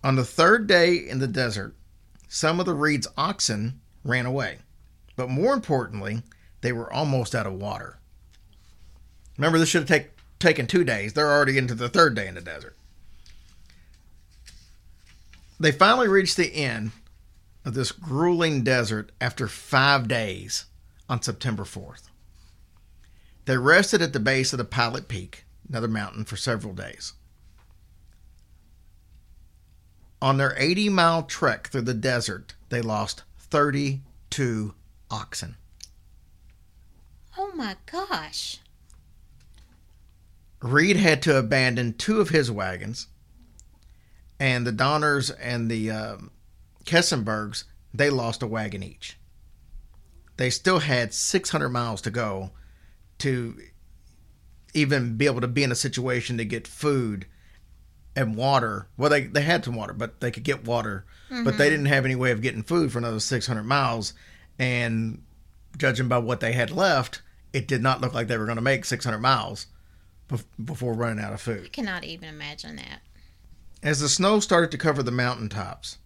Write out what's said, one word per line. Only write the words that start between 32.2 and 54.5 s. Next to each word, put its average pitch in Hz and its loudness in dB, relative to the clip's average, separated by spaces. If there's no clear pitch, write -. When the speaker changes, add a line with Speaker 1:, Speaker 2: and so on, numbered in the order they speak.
Speaker 1:
they 120 -2
lost 107 -4
thirty-two 135 -2
oxen. - -10
Speaker 2:
Oh 392 -6
my 220 -6
gosh. 339 -8
Speaker 1:
Reed 151 4
had 156 4
to 147 6
abandon 123 2
two 214 0
of 185 2
his 147 2
wagons, 98 -6
and 127 2
the 123 0
Donners 143 2
and 120 -4
the, 110 -2
um, 110 -8
Kessenbergs, 110 0
they 143 2
lost 120 -2
a 120 -4
wagon 104 -6
each. - -16
They 127 0
still 185 2
had 123 0
six - 0
hundred 147 0
miles 117 -2
to 110 -4
go 101 -4
to 123 -4